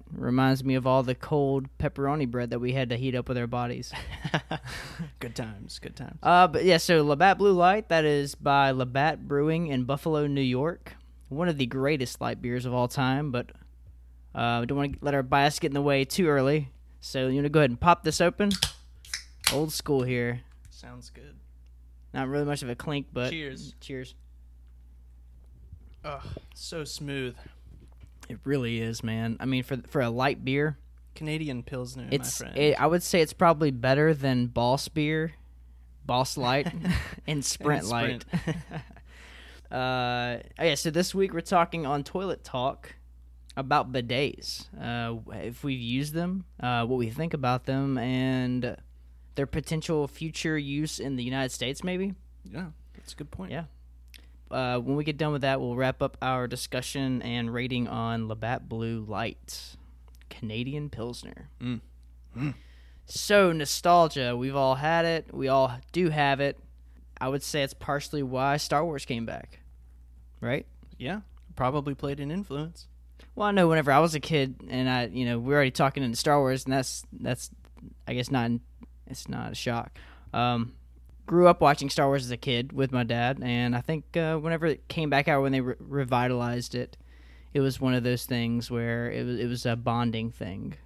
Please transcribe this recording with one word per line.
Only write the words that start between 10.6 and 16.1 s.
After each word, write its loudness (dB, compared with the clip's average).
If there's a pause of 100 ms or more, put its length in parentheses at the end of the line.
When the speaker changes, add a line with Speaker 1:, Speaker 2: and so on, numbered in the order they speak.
Speaker 1:
One 0
of 2
the 2
greatest 0
light -4
beers -2
of -4
all 2
time, 0
but, -4 (840)
uh, 2
we -2
don't -2
wanna -2
let 0
our 4
bias 4
get 0
in -6
the 0
way 4
too 2